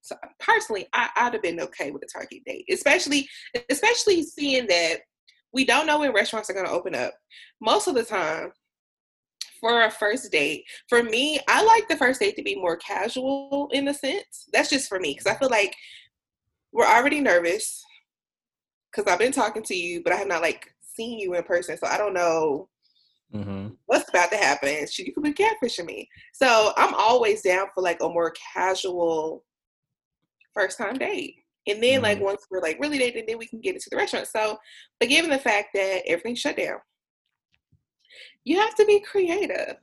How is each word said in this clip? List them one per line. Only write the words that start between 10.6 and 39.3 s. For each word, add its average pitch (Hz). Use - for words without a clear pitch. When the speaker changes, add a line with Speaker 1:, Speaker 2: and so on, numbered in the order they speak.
Speaker 1:
for 240
me, 277
I 247
like 440
the 320
first 262
date 208
to -
be 196
more 175
casual 269
in 277
a 285
sense. -
That's 294
just 277
for 190
me, 147
'cause -
I 214
feel 262
like 202
we're 226
already 285
nervous 180
'cause 208
I've 180
been 254
talking 220
to 196
you, 175
but 180
I 180
have 196
not, 170
like, -
seen 226
you 180
in 170
person, 175
so -
I 147
don't 208
know 165
Speaker 2:
Mm-hmm. 98
Speaker 1:
what's 277
about 175
to 208
happen. 147
Shoot, -
you -
could 302
be 294
catfishing 381
me. -
So 226
I'm 294
always 220
down 190
for, 185
like, 175
a 165
more 170
casual 175
first 190
time 233
date. -
And 208
then, 254
like, 208
Speaker 2:
Mm-hmm. 196
Speaker 1:
once 202
we're, 185
like, 160
really 294
dating, 233
then 226
we 233
can 226
get 185
into -
the -
restaurant. 202
So, 214
but 240
given 320
the 269
fact 208
that 190
everything's 233
shut -
down, -
you 311
have 440
to 415
be 415
creative. 381